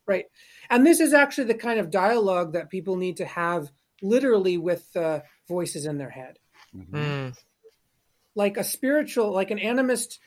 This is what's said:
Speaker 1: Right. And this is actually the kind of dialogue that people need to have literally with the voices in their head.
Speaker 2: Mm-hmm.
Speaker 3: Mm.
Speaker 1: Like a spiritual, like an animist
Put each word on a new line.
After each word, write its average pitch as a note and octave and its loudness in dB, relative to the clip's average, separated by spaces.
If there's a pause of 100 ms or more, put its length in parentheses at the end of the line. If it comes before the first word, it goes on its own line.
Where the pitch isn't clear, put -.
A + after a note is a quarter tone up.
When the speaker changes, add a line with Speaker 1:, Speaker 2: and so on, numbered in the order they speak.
Speaker 1:
Right. F#3+ 0 (440)
And B3 6
this E4 6
is D4+ 2
actually C#4 4
the A3+ 2
kind A3+ -2
of E3+ -4
dialogue F#3+ 2
that E3 -6
people F#3 -6
need F#3 -4
to F3+ -6
have E3+ -4 (300)
literally G3+ 2
with E3+ -4
the D#3+ -2 (240)
voices E3+ -6
in D3 -6
their C3+ -8
head. B2+ -18 (360)
Speaker 2:
Mm-hmm. F#2 -14
Speaker 3:
Mm. C#3 -6 (1000)
Speaker 1:
Like G3+ -2
a G3 -2
spiritual, C4 -2
like G3 -2
an G#3 -6
animist B3 -2